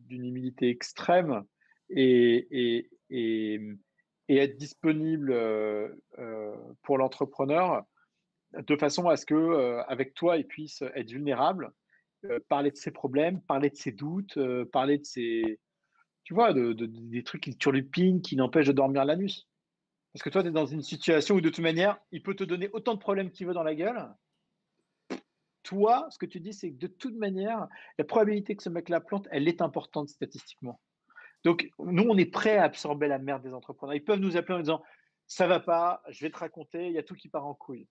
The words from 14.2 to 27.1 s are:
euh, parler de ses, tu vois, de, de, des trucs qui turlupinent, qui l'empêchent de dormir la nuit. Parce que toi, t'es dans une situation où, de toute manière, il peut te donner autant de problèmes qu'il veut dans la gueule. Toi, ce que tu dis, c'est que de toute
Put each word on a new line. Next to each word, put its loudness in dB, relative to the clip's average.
euh, -2
parler 0
de -8
ses, -4
tu -12
vois, 4
de, 2
de, -4
des -10
trucs -12
qui -8
turlupinent, 2
qui -6
l'empêchent 4
de 4
dormir 2
la 2
nuit. -6
Parce -18
que -6
toi, 2
t'es -2
dans 2
une -6
situation 2
où, 6
de 2
toute -2
manière, 2
il -10
peut -6
te -6
donner -4
autant -2
de -6
problèmes -2
qu'il -10
veut -4
dans -2
la 0
gueule. -4
Toi, 4
ce -20
que -6
tu -12
dis, -12
c'est -10
que -18
de -8
toute -12